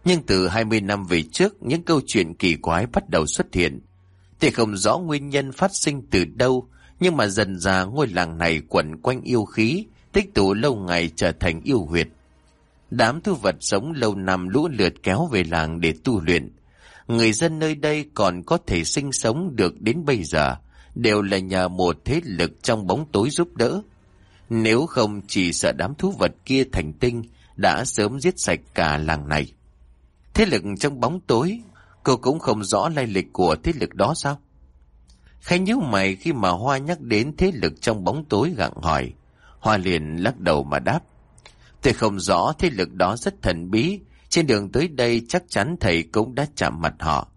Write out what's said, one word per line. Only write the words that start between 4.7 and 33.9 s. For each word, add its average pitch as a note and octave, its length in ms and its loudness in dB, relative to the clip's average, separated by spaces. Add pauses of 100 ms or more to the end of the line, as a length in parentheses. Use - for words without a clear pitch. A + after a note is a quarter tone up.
rõ G#2 200 2
nguyên D3 320 -4
nhân C#3 220 -2
phát F#3+ 240 0
sinh C#3+ 360 -4
từ F2+ 140 4
đâu, B2+ 440 0 (300)
nhưng F3+ 180 2
mà G#2+ 100 2
dần G2 320 -2
dà F#2 240 2
ngôi B2+ 240 0
làng E2+ 300 -2
này E2 320 0
quẩn D#2 320 0
quanh B2 200 0
yêu A#2 240 0
khí, C#3 400 0 (260)
tích G3+ 220 -2
tụ G2 200 4
lâu A#2+ 220 0
ngày F2 400 -2
trở F2+ 160 0
thành E2 300 -2
yêu G#2+ 240 0
huyệt. E2 220 0 (840)
Đám A#2+ 300 2
thu G3 140 0
vật F#2+ 240 0
sống A#2 320 -2
lâu A2+ 240 0
năm F#2 320 -2
lũ C#3+ 240 0
lượt G2 220 0 (100)
kéo A2 280 2
về F#2+ 120 2
làng E2 380 -2
để D#2+ 120 2 (100)
tu A2+ 180 0
luyện. D#2+ 340 0 (520)
Người A#2 260 2
dân D#3+ 260 0
nơi D#3 160 -2
đây D3+ 380 -2
còn F2+ 300 0
có E3 140 0 (100)
thể E2+ 160 0
sinh C#3 280 -4
sống C3+ 440 -2
được F2+ 260 0
đến C#3 240 -2
bây A#2+ 180 0
giờ, D2 320 0 (400)
đều G#2+ 260 2
là G2 160 0
nhờ F#2 300 0
một F2+ 380 0
thế D3+ 180 0
lực E2+ 400 -4
trong G#2+ 240 0
bóng C3+ 240 0
tối G#2+ 180 2
giúp E3+ 260 -2
đỡ. C3 260 0 (680)
Nếu A2+ 360 2
không, G#2 420 -2
chỉ F2 260 0
sợ D#2 180 0
đám F#2 240 -4
thú F#3+ 160 -2
vật F#2 200 0 (140)
kia C3 260 2
thành D#2 220 -4
tinh A#2+ 300 -2 (320)
đã G2 300 2
sớm A2 340 -2
giết F3 200 0
sạch E2+ 200 0 (140)
cả D2+ 240 2
làng D#2 300 -2
này." D2+ 260 -2 (800)
"Thế G#3+ 120 4
lực A#2 180 0 (160)
trong C#3+ 200 -2
bóng D3 280 0
tối, E3+ 340 2 (420)
cô C3 140 4
cũng C#3 220 0
không G#2+ 240 0
rõ G#2 260 0
lai C#3+ 180 -2
lịch F#2+ 260 -4
của E2 300 4
thế E3 160 0
lực - 160 -4